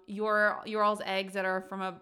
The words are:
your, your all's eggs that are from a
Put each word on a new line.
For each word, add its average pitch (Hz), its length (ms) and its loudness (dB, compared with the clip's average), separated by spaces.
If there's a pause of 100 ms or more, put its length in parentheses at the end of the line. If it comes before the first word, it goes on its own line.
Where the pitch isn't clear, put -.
your, 208 580 2
your 214 160 -2
all's 208 240 4
eggs 190 280 -2
that 196 100 0
are 190 180 0
from 190 200 -10
a 185 200 -6